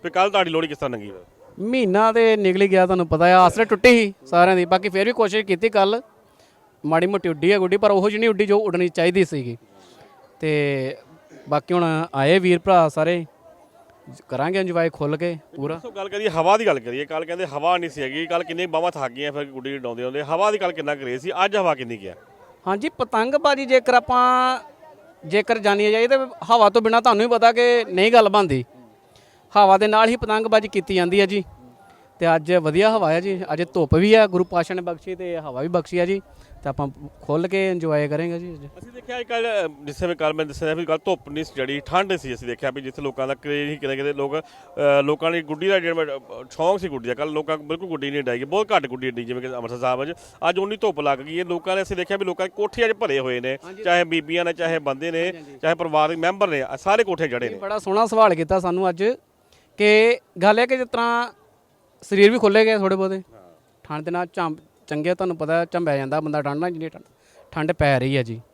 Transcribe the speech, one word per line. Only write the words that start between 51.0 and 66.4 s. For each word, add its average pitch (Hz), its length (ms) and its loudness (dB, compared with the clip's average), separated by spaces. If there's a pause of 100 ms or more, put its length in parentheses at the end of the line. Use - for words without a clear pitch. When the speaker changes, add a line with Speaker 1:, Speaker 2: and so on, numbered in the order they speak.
Speaker 1:
ਗਈ 160 200 -8
ਹੈ, 180 40 -4
ਲੋਕਾਂ 175 320 -4
ਨੇ, 196 60 -2
ਅਸੀਂ 190 140 -6
ਦੇਖਿਆ 180 220 -4
ਵੀ 196 80 -6
ਲੋਕਾਂ 185 200 -4
ਦੇ 180 100 -12
ਕੋਠੇ 208 300 -2
ਅੱਜ 220 60 0
ਭਰੇ 196 280 -2
ਹੋਏ 127 200 -2
ਨੇ, 131 260 -6
Speaker 2:
ਹਾਂਜੀ। 190 180 -16
Speaker 1:
ਚਾਹੇ 175 200 2
ਬੀਬੀਆਂ 165 420 -2
ਨੇ, 170 80 -2
ਚਾਹੇ 165 260 -2
ਬੰਦੇ 143 320 -6
ਨੇ, 165 140 -2
Speaker 2:
ਹਾਂਜੀ, 180 120 -6
ਹਾਂਜੀ। 143 240 -20
Speaker 1:
ਚਾਹੇ 165 140 0
ਪਰਿਵਾਰਕ 160 420 0
ਮੈਂਬਰ 190 300 0
ਨੇ, 143 160 -2 (160)
ਸਾਰੇ 220 240 2
ਕੋਠੇ 165 240 -2
ਚੜ੍ਹੇ 120 200 -4
Speaker 2:
ਇਹ 101 60 -6
Speaker 1:
ਨੇ। 95 60 -12
Speaker 2:
ਬੜਾ 202 200 -6
ਸੋਹਣਾ 208 260 2
ਸਵਾਲ 220 300 4
ਕੀਤਾ 165 240 0
ਸਾਨੂੰ 185 300 0
ਅੱਜ 175 140 -4 (760)
ਕਿ 214 420 4 (220)
ਗੱਲ 214 180 4
ਹੈ 247 60 2
ਕਿ 262 120 -2
ਜਿਸ 254 140 -4
ਤਰ੍ਹਾਂ 233 500 -4 (600)
ਸਰੀਰ 202 280 6
ਵੀ 240 80 0
ਖੁੱਲ੍ਹੇ 220 260 4
ਗਏ 220 120 2
ਥੋੜ੍ਹੇ 190 200 0
ਬਹੁਤੇ। 190 200 -4
Speaker 1:
ਹਾਂ। 117 240 -18 (420)
Speaker 2:
ਠੰਡ 151 220 -10
ਦੇ 170 60 -6
ਨਾਲ 175 220 -4
ਝੰਬ-, 160 260 -4 (280)
ਚੰਗੇ 151 280 -2
ਤੁਹਾਨੂੰ 180 220 -4
ਪਤਾ 165 280 -2
ਝੰਬਿਆ 165 320 -2
ਜਾਂਦਾ 135 220 -4
ਬੰਦਾ 151 220 -4